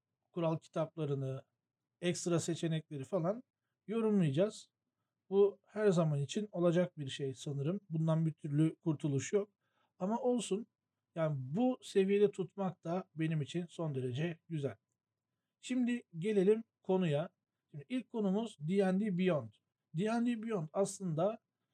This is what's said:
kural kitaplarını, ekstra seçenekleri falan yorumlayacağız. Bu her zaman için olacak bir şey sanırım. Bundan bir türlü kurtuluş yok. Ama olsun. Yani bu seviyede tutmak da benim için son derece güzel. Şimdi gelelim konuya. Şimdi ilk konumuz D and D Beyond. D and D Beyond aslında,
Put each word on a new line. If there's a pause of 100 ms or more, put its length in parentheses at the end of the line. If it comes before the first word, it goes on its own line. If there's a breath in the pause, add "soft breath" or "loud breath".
(320)
kural
kitaplarını, (580)
ekstra
seçenekleri
falan (440)
yorumlayacağız. (600)
Bu
her
zaman
için
olacak
bir
şey
sanırım. (100)
Bundan
bir
türlü
kurtuluş
yok. (480)
Ama
olsun. (480)
Yani
bu
seviyede
tutmak
da (100)
benim
için
son
derece (100)
güzel. (840)
Şimdi (160)
gelelim (180)
konuya. (420)
Şimdi
ilk
konumuz
D
and
D
Beyond. (440)
D
and
D
Beyond
aslında, (360)